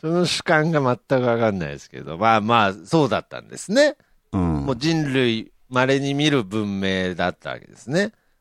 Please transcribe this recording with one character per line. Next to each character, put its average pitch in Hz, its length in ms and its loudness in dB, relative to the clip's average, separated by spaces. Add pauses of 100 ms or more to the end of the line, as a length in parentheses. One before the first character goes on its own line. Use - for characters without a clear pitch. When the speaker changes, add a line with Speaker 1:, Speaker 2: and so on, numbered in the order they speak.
Speaker 1:
そ 156 80 -6
の 175 180 0
主 - 160 -4
観 156 280 2
が 156 100 2
全 127 400 0
く 123 60 0
わ 117 120 2
か 113 120 2
ん 98 80 -2
な 87 80 -4
い - 40 -6
で 71 80 -10
す - 100 -20
け 65 140 -16
ど、 73 160 -10
ま 113 180 4
あ 107 40 4
ま 110 260 4
あ、 95 80 0
そ 117 320 0
う - 20 2
だ 98 120 0
っ - 80 -12
た 62 120 -14
ん 55 80 -20
で - 80 -18
す - 160 -8
ね。 285 240 4 (360)
Speaker 2:
う - 60 -2
ん。 - 20 0 (260)
Speaker 1:
も 139 60 -2
う 127 40 -6
人 156 360 -2
類、 120 400 -2 (180)
稀 131 300 2
に 139 140 -2
見 147 160 0
る 135 140 2
文 101 360 -4
明 95 340 -2
だ 87 140 0
っ 87 100 -8
た 71 120 -12
わ 62 80 -10
け 50 80 -20
で - 100 -20
す - 120 -20
ね。 196 240 -2 (280)